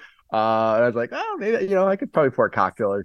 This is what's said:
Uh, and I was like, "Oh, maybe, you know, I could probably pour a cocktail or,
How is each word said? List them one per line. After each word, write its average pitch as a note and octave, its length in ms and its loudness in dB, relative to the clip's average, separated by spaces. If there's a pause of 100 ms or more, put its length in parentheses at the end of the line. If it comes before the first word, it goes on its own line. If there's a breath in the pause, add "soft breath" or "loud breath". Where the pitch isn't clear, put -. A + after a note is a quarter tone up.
(320 loud breath)
Uh, A2 440 2
and A#2 80 4
I - 20 4
was A#2+ 100 0
like, A#2+ 160 -4
"Oh, F#4+ 260 -6
maybe, A3 280 -2
you G3 100 0
know, F#3+ 100 2
I G3 120 0
could A#3+ 160 -8
probably D3 160 4
pour A#2+ 160 0
a G2 40 0
cocktail G2 440 -2
or, G2+ 100 -4